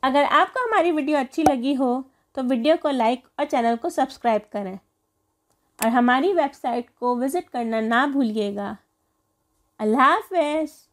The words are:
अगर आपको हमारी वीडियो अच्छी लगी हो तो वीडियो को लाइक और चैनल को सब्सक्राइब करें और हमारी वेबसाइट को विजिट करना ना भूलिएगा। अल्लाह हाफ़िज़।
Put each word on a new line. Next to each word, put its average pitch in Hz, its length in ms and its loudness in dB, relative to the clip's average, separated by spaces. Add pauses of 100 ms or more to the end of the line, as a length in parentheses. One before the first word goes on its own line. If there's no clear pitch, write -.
अगर 269 220 2
आपको 370 400 2
हमारी 403 280 2
वीडियो 302 260 0
अच्छी 269 240 -4
लगी 277 320 2
हो 254 180 0 (440)
तो 269 80 -6
वीडियो 254 320 0
को 320 160 -4
लाइक 247 340 -2 (120)
और 294 80 -2
चैनल 233 300 0
को 330 140 -6
सब्सक्राइब 240 640 -2
करें 196 260 -8 (1000)
और 226 120 0
हमारी 247 440 2
वेबसाइट 269 560 -2
को 247 260 -2
विजिट 277 320 -4
करना 226 340 -4
ना 233 240 2
भूलिएगा। 214 680 -2 (1040)
अल्लाह 226 240 2
हाफ़िज़। 311 680 0 (220)